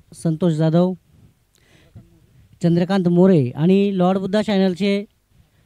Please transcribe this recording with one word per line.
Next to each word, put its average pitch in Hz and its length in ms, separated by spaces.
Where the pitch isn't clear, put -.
संतोष 165 380
जाधव, 160 400
चंद्रकांत 175 460
मोरे 175 480
आणि 190 420
लॉर्ड 180 200
बुद्धा 190 240
चॅनलचे 196 640